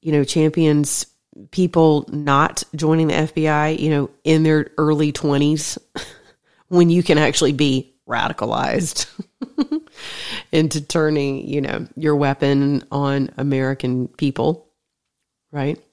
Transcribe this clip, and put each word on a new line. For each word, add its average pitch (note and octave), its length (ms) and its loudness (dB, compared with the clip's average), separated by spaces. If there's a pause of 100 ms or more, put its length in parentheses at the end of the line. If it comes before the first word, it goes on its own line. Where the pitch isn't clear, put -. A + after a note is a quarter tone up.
you D#3+ 100 -4
know, D3 120 2
champions D3+ 800 0 (460)
people E3 560 2
not D3 560 0 (120)
joining D#3+ 340 2
the D3 60 0
F D#3 200 -2
B D#3 120 0
I, D3+ 220 0
you D#3 200 -2
know, C#3+ 200 0 (140)
in D#3+ 200 4
their D#3 340 2
early D3+ 340 2
twenties D3 680 0 (180)
<laughs> - 720 -18
when F3 220 6
you E3+ 140 4
can D3+ 140 2
actually D3+ 360 2
be C3 400 0 (140)
radicalized A#2+ 1000 -4 (520)
<laughs> - 920 -8
into D#3 300 0
turning, D3 680 -2
you C#3+ 140 -4
know, - 340 -6
your D3+ 200 0
weapon C#3 760 0
on C#3 460 -2
American C3 680 -2
people, D3 600 -2 (840)
right? C#3+ 280 -4 (140)